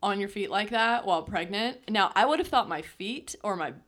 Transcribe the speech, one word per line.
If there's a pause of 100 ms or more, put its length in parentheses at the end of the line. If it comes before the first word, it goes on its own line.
on
your
feet
like
that
while
pregnant. (120)
Now,
I
would
have
thought
my
feet
or
my (140)